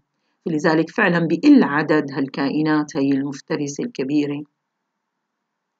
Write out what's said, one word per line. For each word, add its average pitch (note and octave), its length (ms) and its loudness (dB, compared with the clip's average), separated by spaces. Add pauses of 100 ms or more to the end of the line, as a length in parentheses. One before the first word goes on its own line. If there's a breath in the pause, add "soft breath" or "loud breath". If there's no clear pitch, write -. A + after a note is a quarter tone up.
(460)
فلذلك D#3+ 440 0
فعلًا F3 280 0
بيقل E3+ 440 4
عدد D3 500 0
هالكائنات D3 840 -2
هي C#3 160 0
المفترسة C#3+ 720 -4
الكبيرة. C#3+ 580 -4 (1400)